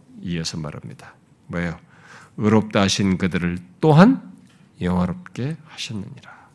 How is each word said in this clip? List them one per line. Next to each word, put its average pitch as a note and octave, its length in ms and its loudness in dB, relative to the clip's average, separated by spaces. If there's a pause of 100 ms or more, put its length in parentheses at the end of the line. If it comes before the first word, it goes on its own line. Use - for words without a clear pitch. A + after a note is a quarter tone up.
(220)
이어서 E2+ 360 -6
말합니다. - 560 -14 (340)
뭐예요? E2+ 280 -6 (600)
"의롭다 G#2+ 460 2
하신 F#2+ 360 0
그들을 F2 400 -2 (220)
또한 F3 420 6 (580)
영화롭게 F2+ 760 -4 (100)
하셨느니라." - 880 -16